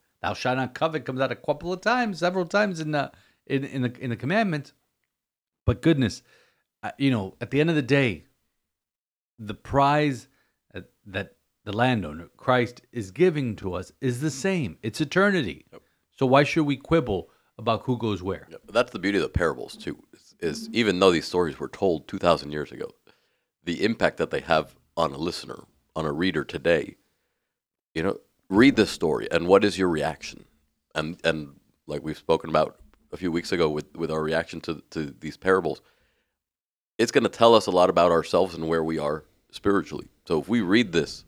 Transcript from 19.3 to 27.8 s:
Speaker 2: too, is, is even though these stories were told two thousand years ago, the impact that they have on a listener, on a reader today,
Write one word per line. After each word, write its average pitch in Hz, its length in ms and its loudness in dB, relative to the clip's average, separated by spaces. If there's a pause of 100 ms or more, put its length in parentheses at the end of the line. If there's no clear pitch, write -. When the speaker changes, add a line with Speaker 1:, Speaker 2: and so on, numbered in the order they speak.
Speaker 2:
too, - 260 -12 (100)
is, - 280 -20
is - 320 -6
even 107 260 2
though 95 140 6
these 82 140 -2
stories 85 340 -2
were 71 80 -8
told 87 400 -4
two 98 100 -10
thousand 76 320 0
years 76 220 -8
ago, - 180 -12 (760)
the 85 200 -2
impact 101 320 0
that 80 140 -4
they 71 100 -6
have 80 340 -2 (220)
on 80 160 0
a 69 60 -12
listener, 80 460 -8 (300)
on 80 100 -4
a 76 80 -2
reader 80 300 -2
today, 78 540 -2 (1000)